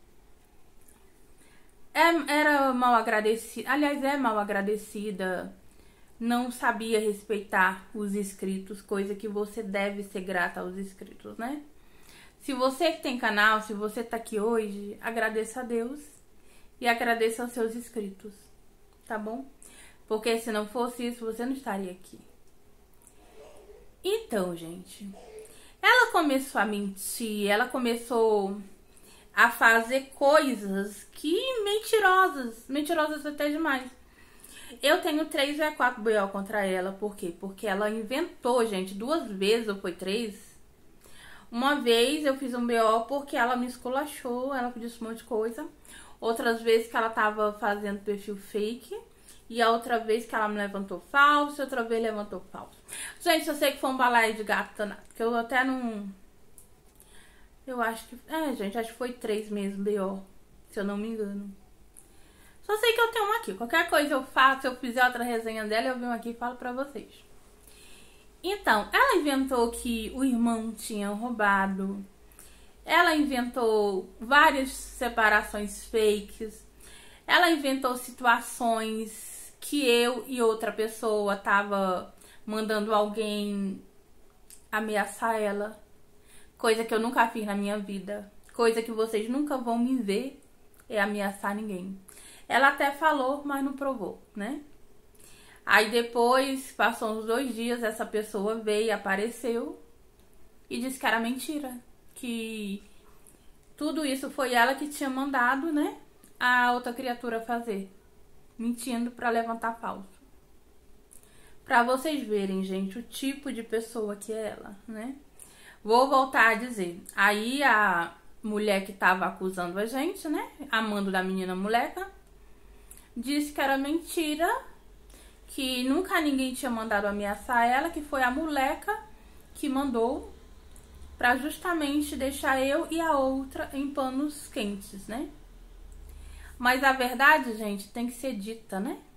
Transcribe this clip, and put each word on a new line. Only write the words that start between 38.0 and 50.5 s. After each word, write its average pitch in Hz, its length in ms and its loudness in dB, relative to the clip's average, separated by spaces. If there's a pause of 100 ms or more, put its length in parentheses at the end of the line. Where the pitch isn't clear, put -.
gente, 190 280 -4
duas 247 340 -4
vezes, 208 400 0
ou 196 140 -4
foi 180 120 -6
três. 202 460 -4 (1120)
Uma 262 300 0
vez 247 440 4
eu 269 120 2
fiz 247 160 -6
um 240 120 -2
B 233 140 2
O 226 220 4
porque 277 340 -4
ela 247 200 2
me 247 120 -2
esculachou, 262 840 -4
ela 247 220 -2
disse 233 280 -10
um 226 40 -8
monte 226 100 -10
de 226 80 -18
coisa. 220 420 -2 (520)
Outras 240 420 0
vezes 226 280 4
que 269 80 -4
ela 226 120 2
tava 214 500 2
fazendo 208 440 -2
perfil 202 340 -4
fake. 220 600 -6 (520)
E 233 120 -2
a 226 80 6
outra 233 280 2
vez 220 280 0
que - 100 -6
ela 214 140 2
me 208 80 -2